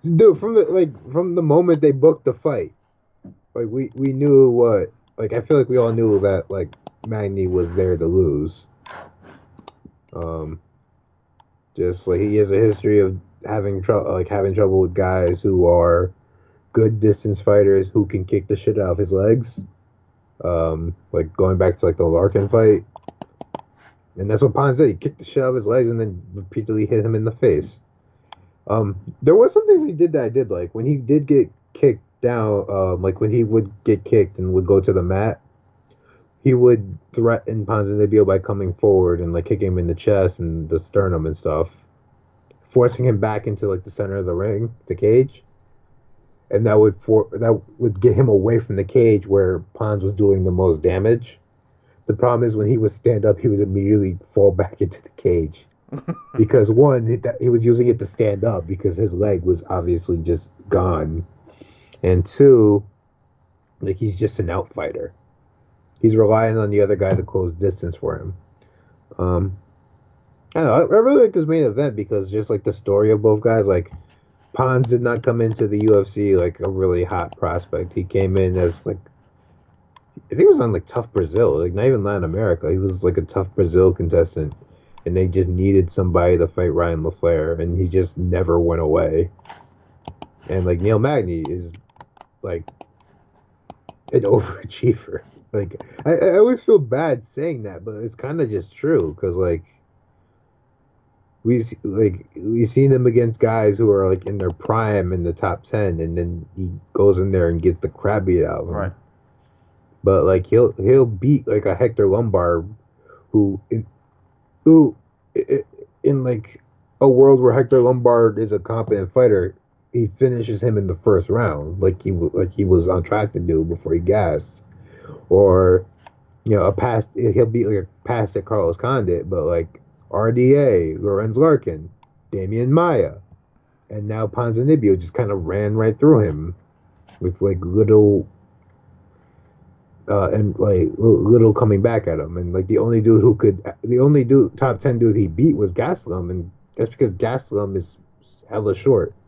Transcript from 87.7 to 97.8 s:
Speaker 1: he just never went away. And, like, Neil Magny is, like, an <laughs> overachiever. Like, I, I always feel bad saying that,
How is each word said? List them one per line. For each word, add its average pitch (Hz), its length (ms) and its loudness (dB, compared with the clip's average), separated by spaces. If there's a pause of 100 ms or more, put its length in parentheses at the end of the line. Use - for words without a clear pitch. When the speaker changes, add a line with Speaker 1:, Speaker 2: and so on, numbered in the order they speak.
Speaker 1:
he 92 100 -2
just 90 280 -2
never 90 440 -2
went 85 200 -2
away. 80 500 -2 (1200)
And, 92 160 -4
like, 87 160 0
Neil 107 180 2
Magny 107 500 -2
is, 85 240 -10 (720)
like, 85 220 -10 (1500)
an 123 100 2
<laughs> - 0 -
overachiever. - 1000 -4 (300)
Like, 101 300 -8 (240)
I, 156 80 2
I 175 240 2
always 233 240 4
feel 214 160 4
bad 131 500 -2
saying 139 360 -8
that, 92 200 -14